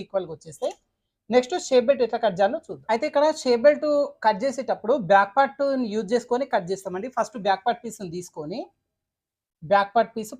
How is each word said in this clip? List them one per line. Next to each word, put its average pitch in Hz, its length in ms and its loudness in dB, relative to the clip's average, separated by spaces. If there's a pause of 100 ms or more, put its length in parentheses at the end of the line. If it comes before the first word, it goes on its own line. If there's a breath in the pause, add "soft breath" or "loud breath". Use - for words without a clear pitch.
ఈక్వల్‌గా 185 340 -6
వచ్చేస్తాయి. 247 380 -10 (600)
నెక్స్ట్ 254 200 2 (140)
షేప్ 247 180 4
బెల్ట్ 254 200 2
ఎట్లా 226 180 -2
కట్ 180 140 0
చేయాలో 220 280 2
చూద్దాం. 151 260 -14
అయితే 233 180 0
ఇక్కడ 285 140 2 (180)
షేప్ 240 240 2
బెల్ట్ 294 200 4 (400)
కట్ 202 160 2
చేసేటప్పుడు 247 520 -2 (180)
బ్యాక్ 196 240 6
పార్ట్ 277 260 2 (320)
యూజ్ 214 200 -4
చేసుకొని 240 380 0
కట్ 185 200 -2
చేస్తామండి. 190 440 -8
ఫస్ట్ 226 200 -4 (100)
బ్యాక్ 190 200 0
పార్ట్ 240 180 -2
పీస్‌ని 208 320 -12
తీసుకొని 180 440 -10 (1120)
బ్యాక్ 196 220 4
పార్ట్ 220 220 2
పీస్ 214 240 -10